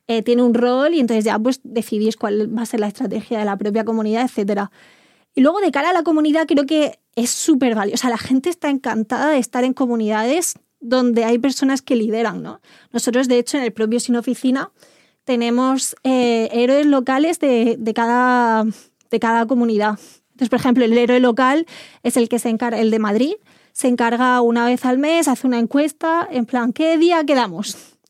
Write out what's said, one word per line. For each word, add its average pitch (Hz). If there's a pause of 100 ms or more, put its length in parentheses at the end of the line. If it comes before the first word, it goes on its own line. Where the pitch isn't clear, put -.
eh, 226
tiene 240
un 240
rol 262
y 320
entonces 226
ya, 208
pues, 247
decidís 214
cuál 214
va 240
a -
ser 220
la 208
estrategia 214
de 214
la 196
propia 208
comunidad, 226
etcétera. 202 (640)
Y 269
luego, 339
de 349
cara 285
a -
la 349
comunidad, 311
creo 285
que 302 (160)
es 240
súper 254
valioso. 208
O 233
sea, 254
la 226
gente 262
está 320
encantada 254
de 302
estar 247
en 254
comunidades 233 (240)
donde 240
hay 233
personas 269
que 269
lideran, 220
¿no? - (320)
Nosotros, 247
de 247
hecho, 240
en 269
el 226
propio 220
Sin 240
Oficina 262 (520)
tenemos, 247
eh, 240
héroes 262
locales 277
de, 247
de 226
cada, 240 (460)
de 226
cada 233
comunidad. 220 (320)
Entonces, 247
por 247
ejemplo, 254
el 226
héroe 247
local 254 (340)
es 247
el 233
que 240
se 240
encar-, 233
el 220
de 220
Madrid, 220 (380)
se -
encarga 247
una 233
vez 247
al 254
mes, 311
hace 254
una 247
encuesta, 320
en 247
plan, 240
"¿Qué 320
día 330
quedamos?". 233 (140)